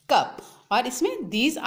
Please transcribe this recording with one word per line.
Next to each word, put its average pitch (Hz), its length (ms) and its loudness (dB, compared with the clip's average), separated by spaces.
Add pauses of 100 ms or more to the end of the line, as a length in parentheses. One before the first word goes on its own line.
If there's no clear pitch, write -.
कप, - 280 2 (360)
और 240 140 2
इसमें 311 240 -2 (200)
these 269 360 0